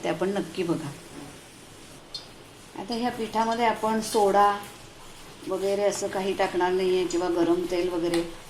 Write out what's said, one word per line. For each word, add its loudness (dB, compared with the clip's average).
त्या 0
पण 0
नक्की -4
बघा. -2
आता -8
ह्या -2
पिठामध्ये 0
आपण 2
सोडा 6
वगैरे 0
असं 0
काही -2
टाकणार 2
नाही 4
आहे 2
किंवा 0
गरम 2
तेल 2
वगैरे 0